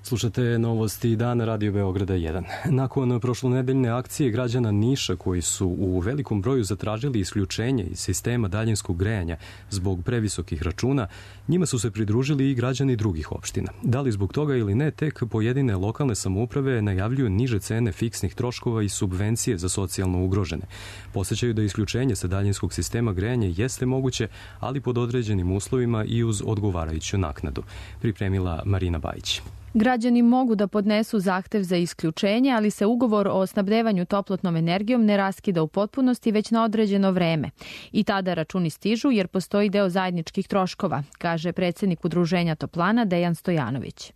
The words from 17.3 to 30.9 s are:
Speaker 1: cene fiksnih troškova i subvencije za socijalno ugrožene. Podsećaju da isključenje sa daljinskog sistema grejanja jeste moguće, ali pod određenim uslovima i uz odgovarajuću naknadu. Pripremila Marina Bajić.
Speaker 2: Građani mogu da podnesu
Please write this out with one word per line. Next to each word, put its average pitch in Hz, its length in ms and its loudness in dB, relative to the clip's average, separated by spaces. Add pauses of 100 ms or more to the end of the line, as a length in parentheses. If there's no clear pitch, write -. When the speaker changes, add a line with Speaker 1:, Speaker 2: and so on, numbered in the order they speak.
Speaker 1:
cene 110 320 0
fiksnih - 440 -2
troškova 117 480 -2
i 101 60 0
subvencije 104 680 0
za 87 120 -2
socijalno 92 540 0
ugrožene. 92 400 0 (500)
Podsećaju 110 400 -2
da 107 80 0
isključenje 107 540 0
sa 95 120 -4
daljinskog 98 460 0
sistema 117 400 -2
grejanja 107 340 0 (100)
jeste 127 280 -2
moguće, 127 420 0 (320)
ali 131 220 -4
pod 123 160 0
određenim 107 540 0
uslovima 117 540 0
i 117 180 0
uz 107 220 0
odgovarajuću 92 720 -2
naknadu. 73 460 -2 (380)
Pripremila 95 640 0
Marina 90 340 0
Bajić. - 420 -6 (360)
Speaker 2:
Građani 240 440 4
mogu 240 340 4
da 196 120 2
podnesu 214 520 2